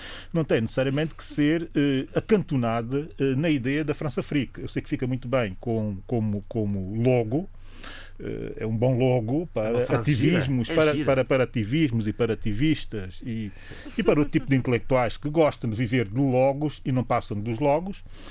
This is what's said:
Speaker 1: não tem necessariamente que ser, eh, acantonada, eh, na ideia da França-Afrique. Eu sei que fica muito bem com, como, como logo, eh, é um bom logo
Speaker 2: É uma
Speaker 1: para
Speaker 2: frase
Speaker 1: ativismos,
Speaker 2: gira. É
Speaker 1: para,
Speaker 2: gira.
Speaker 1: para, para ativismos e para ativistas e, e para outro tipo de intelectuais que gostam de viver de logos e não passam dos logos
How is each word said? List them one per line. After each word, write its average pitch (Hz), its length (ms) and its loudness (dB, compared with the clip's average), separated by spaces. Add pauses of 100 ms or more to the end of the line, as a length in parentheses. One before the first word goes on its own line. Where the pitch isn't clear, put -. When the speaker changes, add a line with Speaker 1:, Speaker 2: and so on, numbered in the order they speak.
(320)
Speaker 1:
não 165 120 2
tem 143 160 2
necessariamente 135 540 0
que - 100 -16
ser, 160 500 0
eh, 143 400 2
acantonada, 127 920 0 (100)
eh, 135 180 2
na 165 120 2
ideia 143 360 0
da 147 100 -2
França-Afrique. - 680 -4
Eu - 60 -6
sei 135 140 -4
que - 60 -10
fica 135 180 -2
muito 123 220 -4
bem 117 320 0
com, 107 460 -2
como, 107 420 0
como 104 520 -2
logo, 123 480 2 (680)
eh, - 420 -6
é 110 60 -4
um 110 80 -2
bom 123 240 2
logo 127 440 2 (120)
Speaker 2:
É 113 60 0
uma 113 140 0
Speaker 1:
para 123 120 2
Speaker 2:
frase 135 260 0
Speaker 1:
ativismos, 139 560 2
Speaker 2:
gira. 165 120 2
É 156 40 6
Speaker 1:
para, 151 100 4
Speaker 2:
gira. 147 100 0
Speaker 1:
para, 131 200 4
para 131 200 4
ativismos 117 640 0
e 104 60 0
para 113 180 2
ativistas 107 920 -2
e, 113 300 -6 (460)
e 226 40 0
para 170 160 4
outro 147 140 2
tipo 156 160 2
de 135 80 4
intelectuais 123 600 2
que 147 100 -6
gostam 147 400 2
de 107 80 -2
viver 123 320 0
de 107 100 -4
logos 139 640 2
e - 80 -4
não 127 140 2
passam 113 340 -2
dos 110 200 -4
logos 151 440 0 (280)